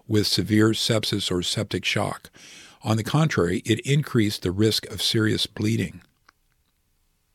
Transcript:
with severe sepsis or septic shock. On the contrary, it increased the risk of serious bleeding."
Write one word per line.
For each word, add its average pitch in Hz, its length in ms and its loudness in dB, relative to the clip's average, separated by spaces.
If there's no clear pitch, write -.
with 107 180 2
severe 107 440 4
sepsis 107 600 -2
or 90 100 0
septic 95 440 -4
shock. - 440 -4
On 110 140 0
the 107 60 -2
contrary, 110 600 0
it 107 180 2
increased 123 600 0
the 90 100 -2
risk 104 360 2
of - 140 -8
serious 110 460 0
bleeding." 107 540 -4